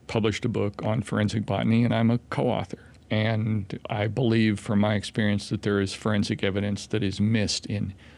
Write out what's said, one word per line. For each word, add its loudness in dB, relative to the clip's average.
published 0
a 0
book -2
on 0
forensic 0
botany, 2
and 2
I'm 4
a 2
co-author. -2
And -2
I -2
believe 2
from 0
my 2
experience -2
that -4
there 0
is -2
forensic -2
evidence -2
that -2
is -2
missed 0
in -4